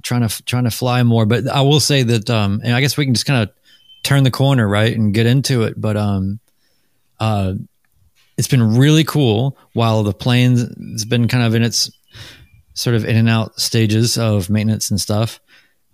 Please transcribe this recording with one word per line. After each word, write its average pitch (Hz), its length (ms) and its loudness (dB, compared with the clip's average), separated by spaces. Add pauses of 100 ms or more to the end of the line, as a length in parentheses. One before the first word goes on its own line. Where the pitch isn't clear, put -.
trying 123 180 -2
to 117 40 0
f-, - 200 -6
trying 123 200 -2
to 113 60 0
fly 123 320 0
more. 113 220 4
But 120 220 0
I 139 140 0
will 143 180 4
say 139 240 2
that, 117 260 0
um, 107 340 0
and 117 120 0
I 127 60 2
guess 143 160 -2
we 147 80 -2
can 131 100 0
just - 100 -4
kinda 120 260 0 (520)
turn 139 200 2
the 131 80 4
corner, 135 360 2
right, 104 280 0
and 107 180 0
get 113 120 2
into 123 380 2
it. 104 160 -6
But, 107 180 -2
um, 101 420 -2 (800)
uh, 101 340 -2 (840)
it's - 100 -4
been 113 280 2
really 151 300 4
cool 131 520 0 (160)
while 110 300 0
the 104 100 -2
plane's 123 920 -2
been 117 220 0
kind 123 160 0
of 113 120 0
in 117 80 2
its - 260 -4 (840)
sort 120 220 -2
of 107 100 -2
in 110 100 -2
and 113 140 4
out 113 300 -2
stages 110 580 0
of 104 320 -2
maintenance 104 420 -2
and 101 80 -2
stuff, 107 400 -4 (540)